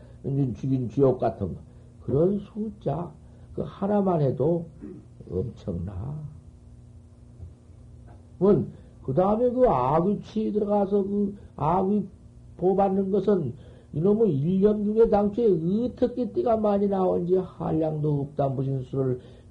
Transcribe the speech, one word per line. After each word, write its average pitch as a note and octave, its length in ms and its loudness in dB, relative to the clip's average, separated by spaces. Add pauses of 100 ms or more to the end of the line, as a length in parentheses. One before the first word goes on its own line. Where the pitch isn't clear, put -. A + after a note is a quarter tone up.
(540)
죽인 C3 340 -2
지옥 C3+ 300 4
같은 G2+ 300 -4
거, - 120 -10 (440)
그런 E3+ 340 0
숫자 F#3 720 -8 (440)
그 - 80 -6
하나만 G3 580 0
해도 D3 460 0 (600)
엄청나. F#2 840 -6 (2250)
뭔, F3 300 4 (340)
그 C3+ 120 -4
다음에 G#3+ 360 2
그 B3 180 4
아귀 D#3+ 540 2
취에 G#3+ 300 -4
들어가서 G3+ 500 0
그 G3+ 340 -2 (200)
아귀 F#3+ 520 0 (500)
보받는 F#3+ 520 2
것은 F#3+ 420 2 (400)
이놈의 G3 440 2
일 F3 240 0
년 G#3 240 4
중에 G#3+ 260 4
당초에 G#3 760 2
어떻게 B3 460 -2
띠가 A#3+ 260 0
많이 G3+ 300 2
나온지 F#3 480 2
한량도 D#3 840 -2
없다. C#3 280 -2
무슨 C3+ 340 -4
수를 C3 380 -2 (300)